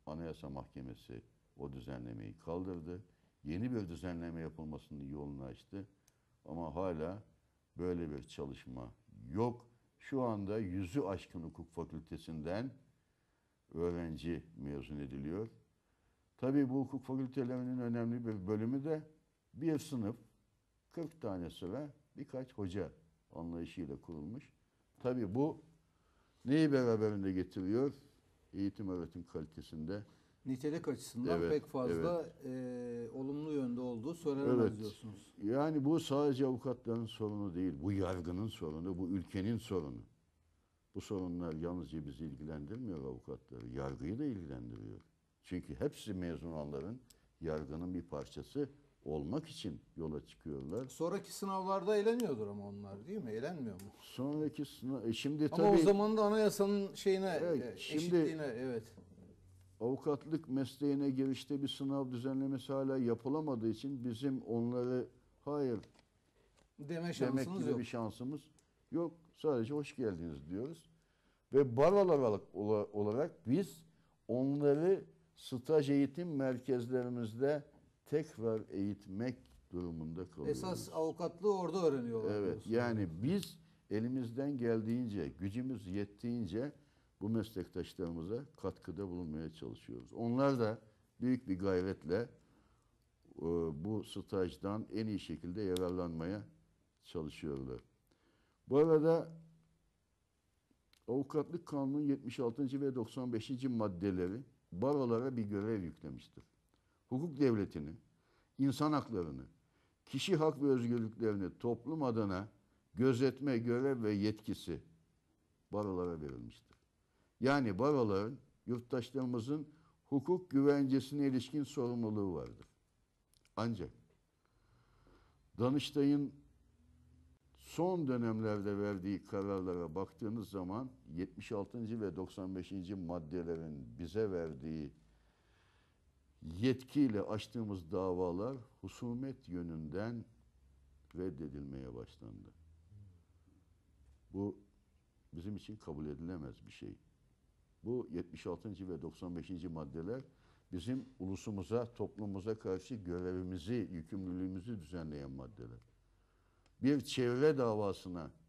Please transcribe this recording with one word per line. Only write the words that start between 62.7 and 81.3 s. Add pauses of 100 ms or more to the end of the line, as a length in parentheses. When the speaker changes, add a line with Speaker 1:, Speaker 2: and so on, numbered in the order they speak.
Speaker 1:
hala
yapılamadığı
için
bizim
onları (360)
hayır (1000)
Speaker 2:
Deme
Speaker 1:
demek
Speaker 2:
şansınız
Speaker 1:
gibi
Speaker 2:
yok.
Speaker 1:
bir
şansımız (520)
yok. (240)
Sadece
hoş
geldiniz
diyoruz. (600)
Ve
barolar
olarak, (140)
ola-,
olarak
biz (440)
onları (320)
staj
eğitim
merkezlerimizde (420)
tekrar
eğitmek (360)
durumunda
kalıyoruz.
Speaker 2:
Esas
avukatlığı